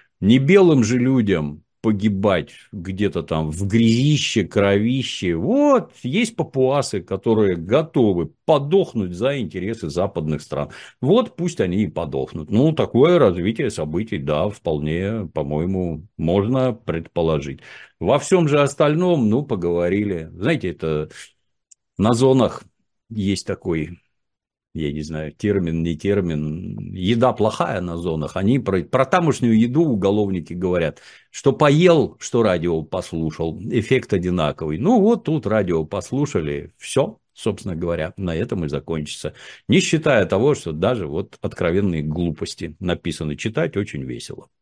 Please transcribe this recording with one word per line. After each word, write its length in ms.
Не 160
белым 460
же 160
людям 640
погибать 680
где-то 500
там 300
в 160
грязище, 760
кровище. 920
Вот, 560
есть 340
папуасы, 680
которые 540
готовы 760
подохнуть 680
за 240
интересы 540
западных 500
стран. 280
Вот 360
пусть 260
они 220
и 40
подохнут. 640
Ну, 220
такое 480
развитие 500
событий, 480
да, 320
вполне, 800
по-моему, 760
можно 560
предположить. 880
Во 180
всем 300
же 160
остальном, 640
ну, 140
поговорили. 880
Знаете, 360
это 400
на 160
зонах 480
есть 340
такой, 540
я 180
не 120
знаю, 280
термин, 520
не 120
термин, 960
еда 400
плохая 480
на 160
зонах. 400
Они 240
про, 220
про 240
тамошнюю 520
еду 260
уголовники 680
говорят, 500
что 220
поел, 640
что 240
радио 400
послушал, 760
эффект 400
одинаковый. 680
Ну 220
вот 240
тут 240
радио 380
послушали, 920
все, 420
собственно 440
говоря, 400
на 180
этом 300
и 20
закончится. 640
Не 100
считая 460
того, 300
что 180
даже 340
вот 340
откровенные 600
глупости 800
написаны, 560
читать 400
очень 260
весело. 460